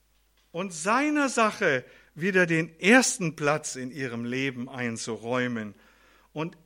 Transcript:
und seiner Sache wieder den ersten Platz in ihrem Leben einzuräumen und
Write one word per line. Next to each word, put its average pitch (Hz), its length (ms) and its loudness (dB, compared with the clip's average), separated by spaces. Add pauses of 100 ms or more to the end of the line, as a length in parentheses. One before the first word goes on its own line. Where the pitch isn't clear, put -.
(520)
und 180 220 -8
seiner 262 560 2
Sache 196 560 2 (300)
wieder 185 320 4
den 160 320 0
ersten 190 560 4
Platz 147 400 -2
in 127 160 -8
ihrem 120 340 -6
Leben 127 420 -4
einzuräumen 117 1080 -4 (580)
und 160 320 -8